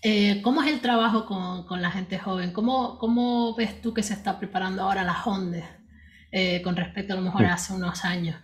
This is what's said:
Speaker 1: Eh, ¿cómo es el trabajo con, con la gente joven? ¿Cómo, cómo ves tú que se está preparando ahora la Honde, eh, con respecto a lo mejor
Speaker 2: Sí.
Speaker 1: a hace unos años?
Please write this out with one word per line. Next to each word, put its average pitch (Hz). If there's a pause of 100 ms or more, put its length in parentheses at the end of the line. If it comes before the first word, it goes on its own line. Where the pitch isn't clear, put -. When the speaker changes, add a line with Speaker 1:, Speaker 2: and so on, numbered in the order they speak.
Speaker 1:
Eh, 202
¿cómo 277
es 302
el 262
trabajo 226
con, 185
con 180
la 170
gente 185
joven? 180
¿Cómo, 240
cómo 240
ves 226
tú 226
que 220
se 208
está 196
preparando 190
ahora 190
la 175
Honde, 180 (680)
eh, 180
con 180
respecto 190
a 185
lo 185
mejor 185
Speaker 2:
Sí. -
Speaker 1:
a 175
hace 185
unos 180
años? 175